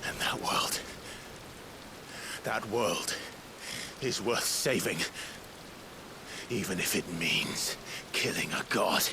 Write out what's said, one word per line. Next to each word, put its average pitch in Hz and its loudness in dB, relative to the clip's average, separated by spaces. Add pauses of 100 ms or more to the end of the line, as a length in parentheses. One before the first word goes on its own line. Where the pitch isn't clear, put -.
And - -2
that - 2
world, - 4 (1600)
that 110 2
world 101 4 (840)
is 127 2
worth 113 4
saving, 113 4 (1500)
even 95 0
if - 2
it - 2
means - 2 (340)
killing - 2
a - 0
god. 101 6